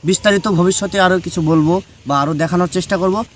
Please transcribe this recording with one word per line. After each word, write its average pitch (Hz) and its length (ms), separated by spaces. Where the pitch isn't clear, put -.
বিস্তারিত 202 380
ভবিষ্যতে 185 380
আরও 180 100
কিছু 175 140
বলবো 160 240
বা 139 160
আরও 151 100
দেখানোর 175 340
চেষ্টা 185 260
করব। 190 140